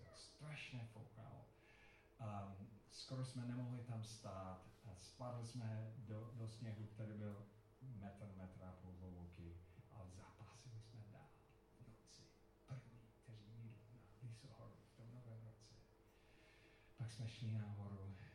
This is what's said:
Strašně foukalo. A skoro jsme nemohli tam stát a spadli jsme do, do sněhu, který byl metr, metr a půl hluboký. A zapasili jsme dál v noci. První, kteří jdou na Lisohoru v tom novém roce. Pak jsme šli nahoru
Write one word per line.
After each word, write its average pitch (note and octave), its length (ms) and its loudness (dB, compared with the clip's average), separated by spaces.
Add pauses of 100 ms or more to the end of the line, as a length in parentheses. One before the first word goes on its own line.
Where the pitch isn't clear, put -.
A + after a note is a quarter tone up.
(140)
Strašně C3+ 760 0
foukalo. - 560 -4 (680)
A G2+ 380 4 (340)
skoro B2+ 340 4
jsme B2 220 4
nemohli B2 380 6
tam A2 200 6
stát F#2+ 640 0 (180)
a G2+ 100 -2
spadli A#2 520 2
jsme A2 520 6
do, A2 360 2
do A2+ 140 4
sněhu, G#2+ 380 2
který G#2+ 260 2
byl G#2 340 2 (360)
metr, G2+ 540 0
metr F#2 280 0
a F2+ 80 0
půl F2+ 280 -4
hluboký. F2 540 -2 (360)
A G#2 180 -2
zapasili F#2+ 720 -6
jsme A2+ 200 -6 (120)
dál D3 160 -8 (520)
v - 80 -8
noci. - 340 -10 (440)
První, - 340 -4 (220)
kteří A2 300 -8
jdou A2+ 100 -4
na A2+ 100 -4 (500)
Lisohoru A#2 540 -4 (160)
v - 40 -16
tom A#2 180 -6
novém A2+ 300 -4
roce. - 300 -8 (1200)
Pak A2+ 160 2
jsme A2+ 160 6
šli A2+ 240 4
nahoru G2+ 640 4 (180)